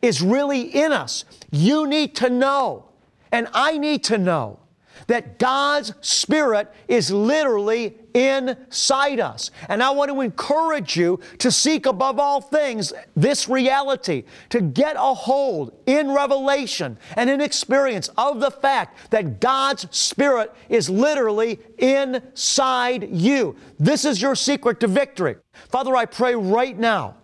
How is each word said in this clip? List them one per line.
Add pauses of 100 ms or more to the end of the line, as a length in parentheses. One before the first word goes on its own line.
is
really
in
us. (260)
You
need
to
know, (420)
and
I
need
to
know, (460)
that
God's
Spirit (200)
is
literally (180)
inside
us. (180)
And
I
want
to
encourage
you (180)
to
seek
above
all
things (240)
this
reality, (260)
to
get
a
hold (140)
in
revelation (180)
and
in
experience
of
the
fact
that
God's
Spirit (160)
is
literally (180)
inside
you. (240)
This
is
your
secret
to
victory. (320)
Father,
I
pray
right
now